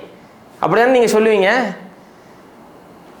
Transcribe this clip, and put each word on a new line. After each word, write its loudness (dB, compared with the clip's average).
அப்படிதானே 2
நீங்க 0
சொல்லுவீங்க, 2